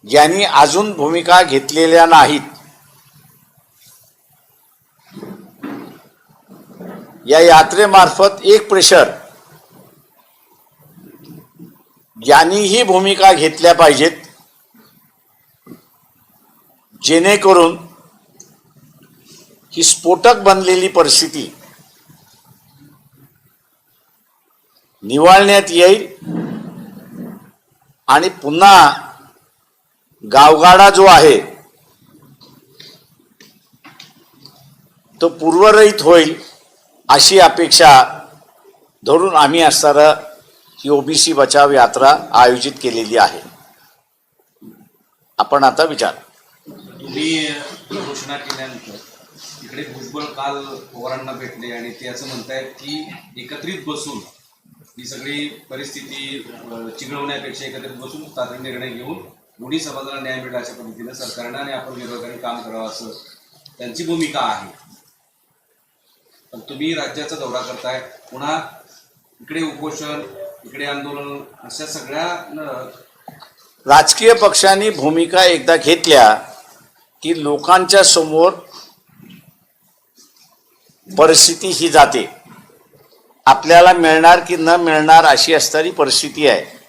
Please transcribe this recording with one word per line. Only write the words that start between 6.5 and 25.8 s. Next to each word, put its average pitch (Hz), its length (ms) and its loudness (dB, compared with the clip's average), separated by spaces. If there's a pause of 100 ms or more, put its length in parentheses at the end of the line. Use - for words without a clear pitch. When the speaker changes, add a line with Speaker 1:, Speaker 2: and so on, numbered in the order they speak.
Speaker 1:
या 151 120 4
यात्रेमार्फत 190 1040 4
एक 214 240 2
प्रेशर 180 400 2 (3000)
यांनीही 180 680 0
भूमिका 190 500 2
घेतल्या 160 420 0
पाहिजेत, 156 360 2 (3000)
जेणेकरून 175 760 0 (2000)
ही 165 100 -6
स्फोटक 180 520 2
बनलेली 190 520 0
परिस्थिती 156 580 -2 (3500)
निवळण्यात 190 680 4
येईल 185 380 2 (2000)